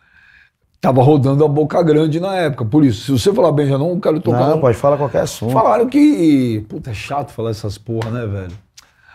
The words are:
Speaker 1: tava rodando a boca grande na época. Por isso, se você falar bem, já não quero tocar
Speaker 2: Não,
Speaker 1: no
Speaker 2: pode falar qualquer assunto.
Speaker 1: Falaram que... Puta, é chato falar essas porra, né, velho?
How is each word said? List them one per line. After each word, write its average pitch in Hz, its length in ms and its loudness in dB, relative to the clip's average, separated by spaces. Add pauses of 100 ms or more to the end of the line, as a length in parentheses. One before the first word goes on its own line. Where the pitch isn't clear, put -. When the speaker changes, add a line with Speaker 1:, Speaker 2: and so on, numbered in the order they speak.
(800)
Speaker 1:
tava 131 220 2
rodando 139 420 4
a 151 40 4
boca 151 340 0
grande 156 380 2
na 190 160 -4
época. 151 300 -2
Por 151 200 2
isso, 113 200 -2
se 139 60 -4
você 139 220 2
falar 160 180 2
bem, 143 160 0
já 139 100 0
não 180 220 -2
quero 160 200 -2
tocar 120 280 0
Speaker 2:
Não, 160 80 2
Speaker 1:
no 160 60 -2
Speaker 2:
pode 120 160 2
falar 143 200 2
qualquer 147 240 -2
assunto. 120 320 -6
Speaker 1:
Falaram 226 340 2
que... 156 840 2
Puta, 147 220 -12
é - 20 -8
chato 139 380 -8
falar 113 200 -6
essas 104 260 -8
porra, 113 340 -6
né, 120 140 -6
velho? 98 260 -8 (640)